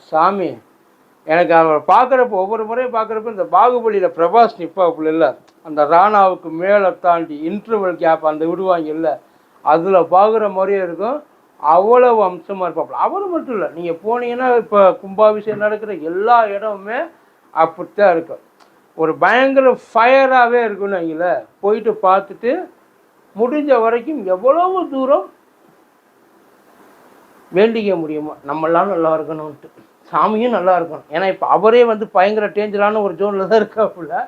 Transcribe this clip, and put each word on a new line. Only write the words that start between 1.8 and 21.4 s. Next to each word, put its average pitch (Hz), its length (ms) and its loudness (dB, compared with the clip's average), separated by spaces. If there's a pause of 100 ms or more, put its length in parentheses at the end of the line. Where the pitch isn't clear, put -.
பார்க்குறப்ப, 247 500 2
ஒவ்வொரு 208 280 -4
முறையும் 233 320 -6
பார்க்குறப்ப 220 360 -6
இந்த 185 180 -4
பாகுபலியில 214 600 2
பிரபாஸ் 175 480 2
நிப்பாப்புல 165 540 -2
இல்ல, 160 120 2 (400)
அந்த 151 220 -6
ராணாவுக்கு 185 720 2
மேலே 190 340 2 (100)
தாண்டி 170 440 0
இன்டர்வல் 196 520 -4
கேப் 160 340 0
அந்த 151 160 -4
விடுவாங்க 170 440 -2
இல்ல, 160 180 -4 (560)
அதுல 165 460 2
பார்க்குற 208 400 2
மாதிரியே 190 320 -2
இருக்கும். 185 360 -6 (420)
அவ்வளவு 220 600 4
அம்சமா 185 440 -6
இருப்பாப்புல. 151 360 -6
அவரு 349 240 -4
மட்டும் 269 300 -6
இல்ல, 170 140 -4
நீங்க 165 280 -8
போனீங்கன்னா 240 580 -4
இப்ப 214 280 0 (100)
கும்பாபிஷேகம் 208 720 -2
நடக்கிற 214 260 -6 (120)
எல்லா 202 420 0
இடமுமே 202 520 -8 (560)
அப்படித்தான் 175 600 0
இருக்கும். 160 280 -6 (560)
ஒரு 160 200 0
பயங்கர 262 520 2 (140)
ஃபயராவே 247 800 2
இருக்குன்னு 202 360 -4
வைங்களேன். 165 420 -2 (200)